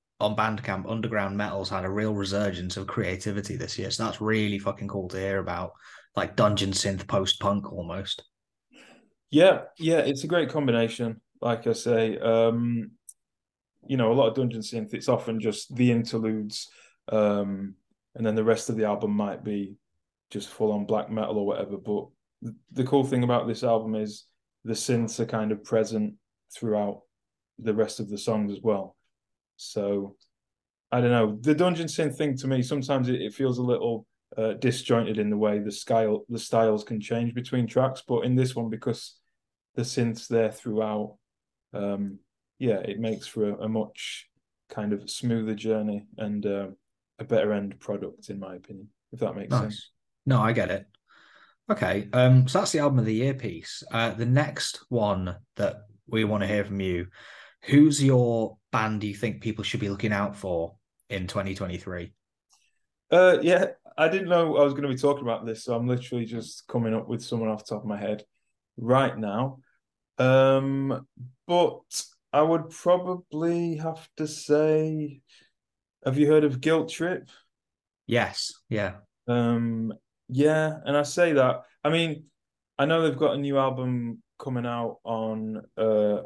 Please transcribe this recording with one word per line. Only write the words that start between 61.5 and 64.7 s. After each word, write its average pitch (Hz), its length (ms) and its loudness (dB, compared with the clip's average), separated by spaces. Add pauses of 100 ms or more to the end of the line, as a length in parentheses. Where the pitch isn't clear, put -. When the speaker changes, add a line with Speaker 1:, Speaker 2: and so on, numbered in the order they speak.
Speaker 1:
twenty-three? 90 580 -8 (1000)
Speaker 2:
Uh, 180 320 8
yeah, 175 240 4 (300)
I 160 120 4
didn't 190 200 0
know 170 280 4
I 143 80 8
was 139 100 2